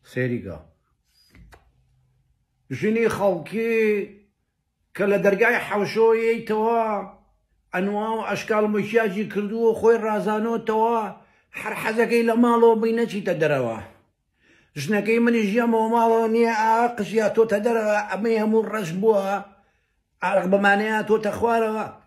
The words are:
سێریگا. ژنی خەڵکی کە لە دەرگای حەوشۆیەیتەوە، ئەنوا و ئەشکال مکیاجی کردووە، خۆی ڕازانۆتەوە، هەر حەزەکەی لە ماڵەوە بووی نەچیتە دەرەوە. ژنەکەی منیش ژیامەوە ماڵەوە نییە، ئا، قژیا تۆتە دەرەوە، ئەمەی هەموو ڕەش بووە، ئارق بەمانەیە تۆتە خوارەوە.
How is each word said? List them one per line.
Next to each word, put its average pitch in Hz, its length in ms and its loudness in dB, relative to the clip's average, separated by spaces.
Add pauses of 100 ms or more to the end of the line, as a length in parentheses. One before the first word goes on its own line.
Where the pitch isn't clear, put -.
(120)
سێریگا. 117 460 -6 (2000)
ژنی 214 460 0
خەڵکی 202 580 -2 (1200)
کە 196 160 -2
لە 202 140 2
دەرگای 214 400 2
حەوشۆیەیتەوە، 226 1200 0 (880)
ئەنوا 202 440 -2
و 214 120 -6
ئەشکال 214 440 -2
مکیاجی 208 600 0
کردووە، 220 460 0
خۆی 226 260 4
ڕازانۆتەوە، 220 960 -2 (540)
هەر 214 280 -10
حەزەکەی 226 480 0
لە 226 140 2
ماڵەوە 233 360 6
بووی 226 200 0
نەچیتە 196 420 -4
دەرەوە. 131 360 -2 (1000)
ژنەکەی 208 500 0
منیش 233 260 2
ژیامەوە 226 440 0
ماڵەوە 226 400 2
نییە، 233 260 2
ئا، 220 100 2 (260)
قژیا 208 380 0
تۆتە 220 300 2
دەرەوە، 214 320 0 (120)
ئەمەی 214 320 0
هەموو 220 300 2
ڕەش 208 180 -6 (100)
بووە، 202 240 2 (1000)
ئارق 185 300 0
بەمانەیە 202 480 2 (100)
تۆتە 214 280 0
خوارەوە. 220 480 0 (220)